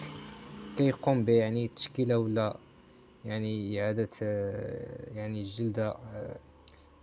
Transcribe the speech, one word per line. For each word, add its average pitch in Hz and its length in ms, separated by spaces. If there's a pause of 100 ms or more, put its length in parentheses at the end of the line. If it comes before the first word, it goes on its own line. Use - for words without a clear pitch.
(760)
كيقوم 135 480
ب 113 40
يعني 117 380
تشكيلة 120 500
ولا 110 400 (680)
يعني 107 580
إعادة، 107 260 (140)
آه، 101 880
يعني 107 260
الجلدة، 107 500
آه، - 500 (640)